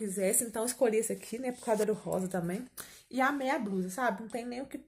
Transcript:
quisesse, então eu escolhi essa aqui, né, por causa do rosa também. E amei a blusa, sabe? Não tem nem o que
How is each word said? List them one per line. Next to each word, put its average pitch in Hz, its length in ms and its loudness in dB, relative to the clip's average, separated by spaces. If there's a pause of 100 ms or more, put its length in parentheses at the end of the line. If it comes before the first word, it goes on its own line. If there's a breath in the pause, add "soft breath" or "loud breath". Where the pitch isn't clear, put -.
quisesse, 196 380 2
então 226 160 -4
eu 233 60 0
escolhi 226 320 4
essa 220 120 0
aqui, 220 260 -6
né, 254 140 -4
por - 140 -8
causa 214 200 4
do 214 80 4
rosa 180 360 -2
também. 185 360 -2 (460 loud breath)
E 247 80 -2
amei 269 300 2
a 294 100 2
blusa, 190 300 -2
sabe? 220 320 0
Não 226 80 -12
tem 240 160 -6
nem 247 160 -8
o 277 40 -8
que 277 120 -10 (100)